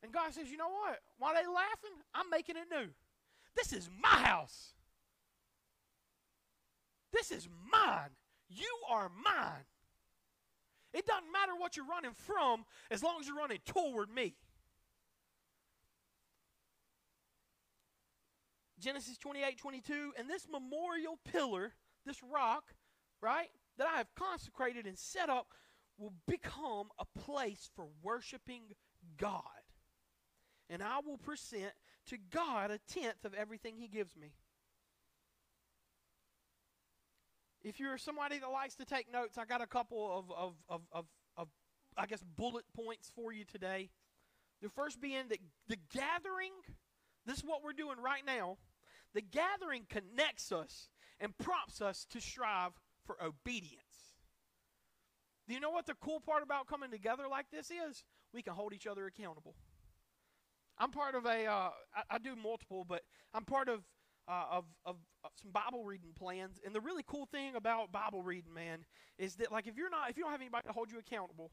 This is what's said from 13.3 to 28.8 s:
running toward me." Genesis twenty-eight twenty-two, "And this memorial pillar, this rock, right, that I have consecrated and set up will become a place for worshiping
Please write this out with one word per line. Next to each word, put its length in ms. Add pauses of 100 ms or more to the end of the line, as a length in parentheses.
running 280
toward 480
me." 220 (4000)
Genesis 400
twenty-eight 400
twenty-two, 640
"And 100
this 180
memorial 760
pillar, 500 (320)
this 160
rock, 540 (460)
right, 280 (280)
that 100
I 100
have 160
consecrated 720
and 140
set 300
up 180 (500)
will 160 (140)
become 600 (100)
a 60 (140)
place 560
for 120 (160)
worshiping 720 (420)